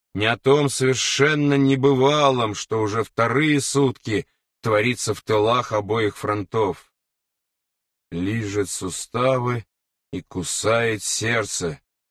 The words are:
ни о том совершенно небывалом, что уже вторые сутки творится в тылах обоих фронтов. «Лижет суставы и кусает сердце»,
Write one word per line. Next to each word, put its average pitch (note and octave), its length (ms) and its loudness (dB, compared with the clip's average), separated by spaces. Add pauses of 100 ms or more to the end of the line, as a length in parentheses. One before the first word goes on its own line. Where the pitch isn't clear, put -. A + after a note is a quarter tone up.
(140)
ни G2 100 -2
о A2+ 120 2
том C#3+ 320 4
совершенно C#3+ 840 2
небывалом, C3+ 1000 4
что A2 280 -4
уже A2 200 -2
вторые C3+ 580 0
сутки A#2+ 680 -2 (360)
творится A2 520 0
в - 80 -12
тылах A2+ 500 0
обоих G#2+ 440 -2
фронтов. G#2 760 -4 (1200)
«Лижет G2+ 580 -4
суставы B2 960 -4 (480)
и F#2+ 100 -8
кусает A2 800 -2
сердце», G#2 800 -4 (300)